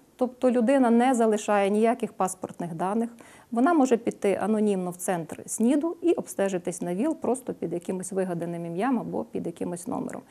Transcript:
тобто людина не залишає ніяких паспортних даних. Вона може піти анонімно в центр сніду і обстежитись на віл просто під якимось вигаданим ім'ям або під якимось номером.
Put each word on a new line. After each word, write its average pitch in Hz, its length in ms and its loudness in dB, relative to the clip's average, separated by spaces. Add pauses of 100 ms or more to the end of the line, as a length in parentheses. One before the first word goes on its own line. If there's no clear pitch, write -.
(160)
тобто 247 360 0
людина 247 380 4
не 240 240 6
залишає 214 560 2
ніяких 220 440 2
паспортних - 600 -4
даних. 202 360 -2 (420)
Вона 254 220 4
може 254 240 4
піти 202 440 0
анонімно 202 500 0
в 180 40 -10
центр - 500 -6
сніду 294 560 0
і 339 120 2
обстежитись 185 680 -4
на 175 140 -4
віл 294 200 0
просто 240 380 -4
під 170 200 -8
якимось 185 380 -6
вигаданим 170 540 -4
ім'ям 202 340 -2
або 170 240 -6
під 185 220 -8
якимось 175 420 -8
номером. - 440 -6